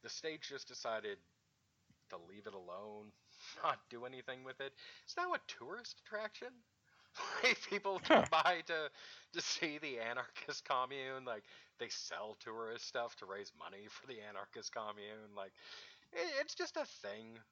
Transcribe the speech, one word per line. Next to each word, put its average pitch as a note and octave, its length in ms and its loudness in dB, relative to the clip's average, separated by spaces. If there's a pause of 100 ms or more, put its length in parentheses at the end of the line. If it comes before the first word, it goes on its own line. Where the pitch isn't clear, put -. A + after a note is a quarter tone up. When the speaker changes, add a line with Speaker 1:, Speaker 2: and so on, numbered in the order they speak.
Speaker 1:
The A2+ 60 -10
state D#3 300 -4
just - 320 -6
decided G#2+ 460 0 (920)
to F#2+ 80 -8 (100)
leave G2+ 200 -10
it G2+ 80 -8
alone, G2+ 580 -8 (240)
<laughs> - 260 -8
not D3 140 6 (120)
do A#2+ 160 -6
anything B2+ 380 -6
with C3 160 -10
it. C3+ 140 0 (320)
It's - 100 -6
now F4+ 180 4
a - 140 4
tourist F#3+ 580 -8
attraction. G#3+ 480 -4
<laughs> A#3+ 60 -20 (840)
Like, A#3 140 8 (120)
people G3 360 2
come - 260 12
Speaker 2:
Huh. D#3+ 120 8
Speaker 1:
by F3 240 8
to, D#3 220 2 (440)
to F3 80 0
see D3+ 380 2
the C#3+ 200 -2
anarchist A#2+ 640 -2
commune. C3 640 2
Like, A2 180 -2 (360)
they A#2 100 -2
sell G#2 500 -4
tourist A2+ 480 -4
stuff A#2+ 300 0
to G2+ 80 -10
raise G2 320 -6
money G2 320 -10
for - 180 -12
the B2+ 100 -8 (120)
anarchist G2+ 440 -8
commune. G#2+ 600 -6
Like, G2 160 -6 (600)
it, - 140 2 (120)
it's D4+ 140 0
just E4+ 240 -2
a C#4+ 80 2
thing - 540 -8 (120)